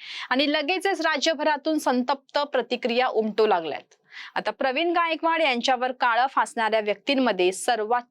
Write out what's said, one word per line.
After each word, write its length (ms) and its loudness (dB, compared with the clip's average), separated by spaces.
आणि 240 2
लगेचच 480 0
राज्यभरातून 760 0
संतप्त 640 0
प्रतिक्रिया 680 0
उमटू 400 2
लागल्यात. 480 -2
आता 160 -4
प्रवीण 400 -2
गायकवाड 500 0
यांच्यावर 500 0
काळं 360 2
फासणाऱ्या 520 0
व्यक्तींमध्ये 720 0
सर्वात 600 -2